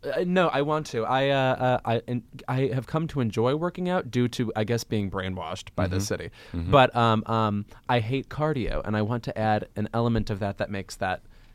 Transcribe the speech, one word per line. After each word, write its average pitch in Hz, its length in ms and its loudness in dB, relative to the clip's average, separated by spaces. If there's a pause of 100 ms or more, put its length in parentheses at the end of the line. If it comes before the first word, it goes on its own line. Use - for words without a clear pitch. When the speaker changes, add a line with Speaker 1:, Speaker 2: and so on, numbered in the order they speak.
Speaker 1:
am, 139 100 -4
uh, 165 120 0
no, 180 220 4
I 135 120 0
want 151 280 0
to. 110 180 -2
I, 135 240 2
uh, 139 40 4 (200)
uh, 127 320 2
I, 117 200 2
and 123 160 -2 (260)
I 131 180 2
have 127 200 -2
come 160 220 0
to 143 120 -2
enjoy 117 360 2
working 175 320 -4
out 180 220 -2
due 123 180 2
to, 117 260 -2
I 110 100 0
guess, 117 200 0
being 101 260 -2
brainwashed 92 640 -6
by 80 120 0
this 92 180 -2
Speaker 2:
Mm-hmm. 98 180 -4
Speaker 1:
city. 95 80 -12 (220)
Speaker 2:
Mm-hmm. 85 180 -4
Speaker 1:
But, 131 240 6
um, 113 300 4
um, 107 400 0 (240)
I 123 120 4
hate 123 280 -4
cardio, 139 580 -2
and 107 120 0
I - 20 2
want 113 220 0
to - 160 -6
add 107 380 2
an 107 180 -4
element 117 340 2
of 104 120 -4
that 101 180 -4
that 98 120 -4
makes 98 260 -8
that 92 260 -4 (320)